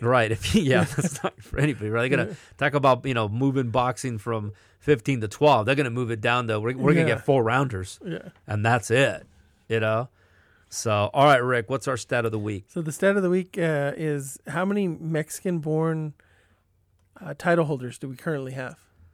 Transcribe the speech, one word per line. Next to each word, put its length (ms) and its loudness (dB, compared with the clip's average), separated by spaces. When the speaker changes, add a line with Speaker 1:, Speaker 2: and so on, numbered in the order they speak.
Speaker 1:
Right. 240 4
<laughs> 0 -
If 140 -4
he, 160 2
yeah, 240 4
Speaker 2:
<laughs> 120 -6
Speaker 1:
that's 280 -2
not 180 -6
for 160 -10
anybody. 320 0
Right? 180 0
They're 80 2
gonna 140 0
Speaker 2:
Yeah. 60 -12
Speaker 1:
talk 160 0
about, 300 4
you 100 -2
know, 140 0
moving 420 0
boxing 480 -2
from 340 -6
fifteen 440 0
to 40 -4
twelve. 400 4
They're 80 2
gonna 160 0
move 220 -4
it 80 -6
down 260 2
to, 140 0
we're, 160 -2
we're 180 4
gonna 140 4
Speaker 2:
Yeah. 80 2
Speaker 1:
get 80 -10
four 180 4
rounders. 640 0
Speaker 2:
Yeah. 220 -10
Speaker 1:
And 180 -2
that's 280 2
it, 340 2
you 120 0
know? 300 -2
So, 440 0
all 140 6
right, 160 6
Rick, 260 0
what's 200 -4
our 100 -2
stat 260 -2
of 60 0
the 80 -4
week? 300 -6
Speaker 2:
So 140 -10
the 100 -6
stat 240 2
of 80 0
the 60 2
week, 280 -2
uh, 360 0
is 520 -6
how 180 -4
many 240 0
Mexican-born, 1300 -4
uh, 160 -10
title 300 2
holders 320 -6
do 100 -10
we 80 -12
currently 360 -6
have? 260 -10